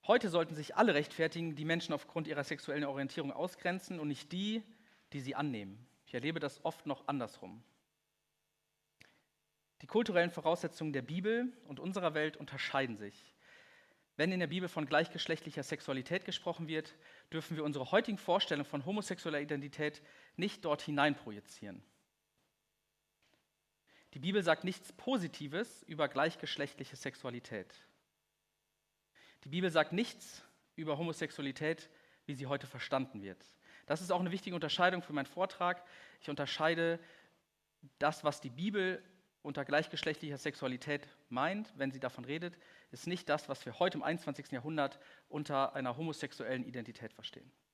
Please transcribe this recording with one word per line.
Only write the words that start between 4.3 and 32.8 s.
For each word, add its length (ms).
die, 320
die 80
sie 140
annehmen. 500
Ich 60
erlebe 260
das 240
oft 220
noch 240
andersrum. 520
Die 60
kulturellen 440
Voraussetzungen 640
der 80
Bibel 500
und 160
unserer 320
Welt 240
unterscheiden 580
sich. 400
Wenn 160
in 80
der 80
Bibel 220
von 160
gleichgeschlechtlicher 760
Sexualität 600
gesprochen 460
wird, 260
dürfen 240
wir 80
unsere 260
heutigen 260
Vorstellungen 480
von 200
homosexueller 560
Identität 600
nicht 260
dort 180
hinein 320
projizieren. 680
Die 60
Bibel 220
sagt 220
nichts 300
Positives 920
über 240
gleichgeschlechtliche 880
Sexualität. 880
Die 60
Bibel 200
sagt 220
nichts 500
über 220
Homosexualität, 920
wie 80
sie 140
heute 180
verstanden 560